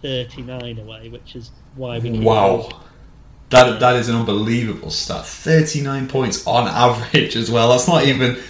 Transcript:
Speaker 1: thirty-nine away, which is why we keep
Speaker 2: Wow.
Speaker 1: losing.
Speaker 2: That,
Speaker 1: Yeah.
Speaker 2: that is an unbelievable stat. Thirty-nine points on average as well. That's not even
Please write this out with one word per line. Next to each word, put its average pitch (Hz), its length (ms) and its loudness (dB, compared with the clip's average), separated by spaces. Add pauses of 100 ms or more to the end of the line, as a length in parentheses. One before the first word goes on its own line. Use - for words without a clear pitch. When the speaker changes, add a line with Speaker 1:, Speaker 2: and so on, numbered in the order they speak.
Speaker 1:
thirty-nine 123 800 -10
away, 110 300 -16
which 120 280 -18
is 117 140 -18 (260)
why 123 220 -8
we 117 120 -4
keep 110 120 -2
Speaker 2:
Wow. 104 340 4
Speaker 1:
losing. - 160 -8 (800)
Speaker 2:
That, 127 180 8
Speaker 1:
Yeah. 107 100 -2
Speaker 2:
that 123 180 4
is 113 120 -2
an 117 80 0
unbelievable 110 720 -2
stat. - 360 -8
Thirty-nine 143 840 0
points 123 380 -2
on 120 220 2
average 117 680 0
as 113 140 -4
well. 117 200 4
That's 123 160 4
not 160 200 4
even 127 320 0 (120)